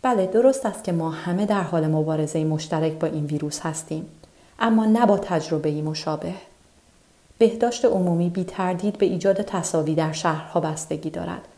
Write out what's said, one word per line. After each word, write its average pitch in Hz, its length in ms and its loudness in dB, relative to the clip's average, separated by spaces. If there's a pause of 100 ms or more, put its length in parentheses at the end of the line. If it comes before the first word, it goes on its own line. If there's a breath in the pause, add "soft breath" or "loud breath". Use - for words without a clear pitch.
بله، 226 240 2
درست 247 400 4
است - 180 -6
که 180 80 -2
ما 160 180 0
همه 175 360 -2
در 202 160 0
حال 160 240 0
مبارزهٔ 156 580 0
مشترک 156 480 -2
با 160 160 -2
این 151 160 -4
ویروس 147 360 -4
هستیم، 160 460 -6 (520 loud breath)
اما 220 260 2
نه 220 220 6
با 202 120 6
تجربه‌ای 156 640 -2
مشابه. 156 520 -4 (1040)
بهداشت 233 460 2
عمومی 175 460 2
بی 180 140 -2
تردید 185 540 -2
به 196 80 4
ایجاد 190 360 2
تساوی 160 520 -2
در 156 180 0
شهرها 160 480 -2
بستگی 156 500 -6
دارد - 480 -8